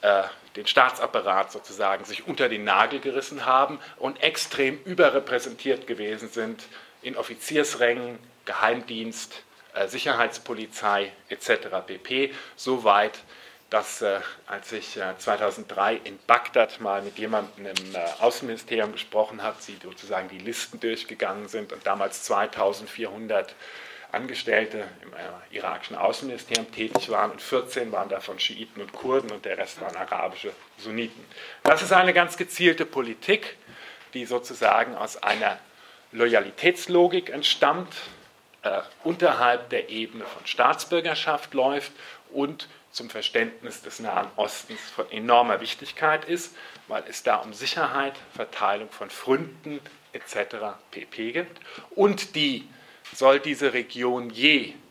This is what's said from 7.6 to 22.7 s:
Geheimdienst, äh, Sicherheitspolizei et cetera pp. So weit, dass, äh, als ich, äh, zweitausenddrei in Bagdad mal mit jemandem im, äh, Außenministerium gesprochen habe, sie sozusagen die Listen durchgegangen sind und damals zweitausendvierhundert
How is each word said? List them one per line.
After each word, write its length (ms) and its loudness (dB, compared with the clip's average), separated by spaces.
Geheimdienst, 1000 -2
äh, 140 0
Sicherheitspolizei 1200 -2
et 140 -10
cetera 380 0
pp. 520 -4
So 300 -2
weit, 340 6
dass, 320 -2
äh, 180 2
als 240 -10
ich, 260 -10
äh, 220 -6
zweitausenddrei 880 0
in 120 -12
Bagdad 520 4
mal 220 -2
mit 160 -12
jemandem 480 -4
im, 280 -8
äh, 40 -4
Außenministerium 720 0
gesprochen 500 -2
habe, 180 -4
sie 220 -16
sozusagen 460 -6
die 100 -16
Listen 400 -8
durchgegangen 680 -6
sind 240 -8
und 120 -14
damals 380 -2
zweitausendvierhundert 1300 -2